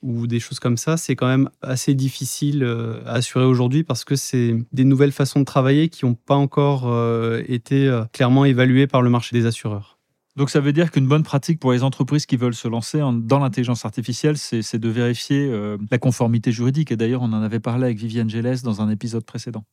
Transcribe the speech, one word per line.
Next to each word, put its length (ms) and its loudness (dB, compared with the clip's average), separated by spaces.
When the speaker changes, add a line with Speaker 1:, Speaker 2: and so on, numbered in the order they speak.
Speaker 1:
ou 240 -4
des 120 -2
choses 220 -8
comme 160 0
ça, 200 -2
c'est 200 -2
quand 100 -2
même 240 2
assez 340 0
difficile, 680 -2
euh, 420 -4
à 100 -8
assurer 300 0
aujourd'hui 380 4
parce 220 -4
que 100 -2
c'est 420 0
des 120 2
nouvelles 280 4
façons 280 0
de 40 4
travailler 440 2
qui 160 -8
ont 100 2
pas 220 0
encore, 500 2
euh, 640 0
été, 400 0
euh, 240 0
clairement 320 4
évaluées 420 4
par 160 2
le 80 4
marché 260 0
des 100 2
assureurs. 520 -6
Speaker 2:
Donc 140 0
ça 100 2
veut 120 2
dire 200 2
qu'une 160 2
bonne 160 4
pratique 340 -2
pour 140 2
les 100 2
entreprises 420 0
qui 120 -2
veulent 180 0
se 140 -8
lancer 340 -4
en, 100 0
dans 280 2
l'intelligence 440 -2
artificielle, 540 -4
c'est, 240 -4
c'est 160 -6
de 100 -2
vérifier, 600 -2
euh, 260 -4
la 80 0
conformité 540 0
juridique. 400 0
Et 40 -2
d'ailleurs, 260 0
on 100 -2
en 100 -2
avait 160 -2
parlé 280 -2
avec 120 -2
Viviane 320 -4
Gélès 320 -4
dans 180 -4
un 80 0
épisode 360 -4
précédent. 480 -12